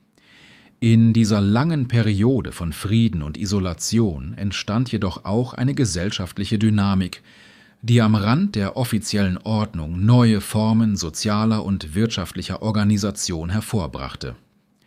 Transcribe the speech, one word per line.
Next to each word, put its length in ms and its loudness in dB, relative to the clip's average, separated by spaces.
In 340 6
dieser 260 4
langen 480 2
Periode 640 0
von 220 -6
Frieden 480 0
und 160 -8
Isolation 960 -2
entstand 580 -4
jedoch 320 -4
auch 300 -2
eine 180 -2
gesellschaftliche 840 -2
Dynamik, 640 2
die 220 4
am 120 4
Rand 400 2
der 220 -2
offiziellen 640 -2
Ordnung 680 -4
neue 380 6
Formen 540 2
sozialer 680 -2
und 300 -4
wirtschaftlicher 640 -4
Organisation 880 0
hervorbrachte. 840 -6